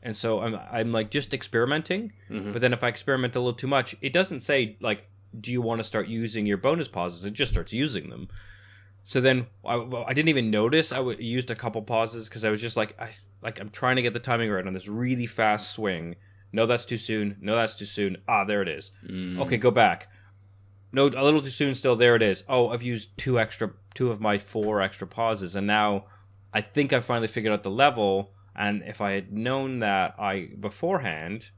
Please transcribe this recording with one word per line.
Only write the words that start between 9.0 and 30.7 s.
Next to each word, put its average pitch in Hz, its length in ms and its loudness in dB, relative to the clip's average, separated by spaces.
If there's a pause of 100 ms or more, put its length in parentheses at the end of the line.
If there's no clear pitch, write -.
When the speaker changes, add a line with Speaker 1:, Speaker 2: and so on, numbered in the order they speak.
Speaker 1:
So - 180 0
then 127 260 4 (180)
I, 113 120 -2
well, 117 300 -6
I 127 60 -2
didn't 156 160 2
even 127 200 2
notice 120 420 4
I 127 60 -4
w-, 127 220 -2
used 120 320 -4
a 113 40 -4
couple 113 280 -6
pauses 113 460 -2
'cause 110 160 -12
I 107 40 4
was 107 120 0
just 117 160 -4
like, 107 220 -4
I, 117 120 -12 (300)
like, 117 180 -8
I'm 104 100 -12
trying 127 280 0
to 127 40 2
get 120 120 0
the 117 60 -4
timing 113 300 0
right 92 160 0
on 92 80 -4
this 92 140 -8
really 120 400 -2
fast 107 440 0
swing. 87 440 -4 (360)
No, 110 140 4
that's 117 200 2
too 120 120 -4
soon. 104 440 -4
No, 104 140 0
that's 113 200 0
too 104 100 -12
soon. 98 320 -2 (100)
Ah, 107 160 2
there 104 180 0
it 90 80 -2
is. 73 220 -8 (140)
Speaker 2:
Mm. 90 360 -8
Speaker 1:
Okay, - 160 0
go 120 140 4
back. 101 360 4 (840)
No, 139 140 6
a 131 160 0
little 151 180 6
too 135 80 -8
soon 139 240 0
still. 127 220 4
There 120 220 8
it 113 40 6
is. 101 280 2
Oh, 127 200 4
I've 120 140 -4
used 120 340 -6
two 127 220 0
extra, 107 320 -2 (220)
two 123 180 0
of 107 80 -4
my 104 180 2
four 104 440 0
extra 95 260 -2
pauses, 98 480 -2
and 98 100 -2
now 104 420 2 (460)
I 107 60 2
think 139 320 0
I've 123 140 2
finally 117 240 0
figured 107 240 0
out 104 100 -2
the 98 80 -4
level. 104 640 2 (200)
And 104 320 -2
if 104 140 -14
I 101 140 0
had 98 180 -4
known 127 480 -2
that 98 400 2
I 98 300 -2 (100)
beforehand 104 1000 -4